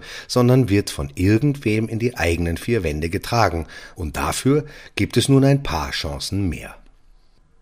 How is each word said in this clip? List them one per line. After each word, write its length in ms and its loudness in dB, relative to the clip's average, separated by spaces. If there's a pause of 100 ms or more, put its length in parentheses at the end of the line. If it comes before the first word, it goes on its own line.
(300)
sondern 400 4
wird 200 2
von 260 -8
irgendwem 760 2
in 100 -4
die 160 -2
eigenen 400 0
vier 280 -2
Wände 260 -2
getragen. 580 0 (280)
Und 200 -8
dafür 480 0 (320)
gibt 220 0
es 100 2
nun 160 6
ein 200 4
paar 280 -4
Chancen 560 -4
mehr. 300 -8 (840)